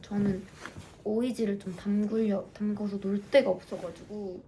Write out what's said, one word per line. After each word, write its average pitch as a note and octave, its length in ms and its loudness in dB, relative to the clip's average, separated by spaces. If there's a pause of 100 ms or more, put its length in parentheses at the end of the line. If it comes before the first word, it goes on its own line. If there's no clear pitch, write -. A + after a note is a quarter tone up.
저는 G3+ 420 2 (640)
오이지를 A3 540 0
좀 F#3 180 -8
담글려-, G#3 760 2
담궈서 G#3 420 -2
놓을 G3 340 -2
데가 - 200 8
없어가지고 F#3+ 960 -6